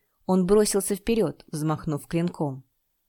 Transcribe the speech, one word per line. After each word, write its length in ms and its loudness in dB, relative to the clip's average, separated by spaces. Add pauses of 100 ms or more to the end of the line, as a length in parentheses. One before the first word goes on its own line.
(260)
он 180 4
бросился 520 2
вперед, 500 -2
взмахнув 640 -4
клинком. 560 -4 (440)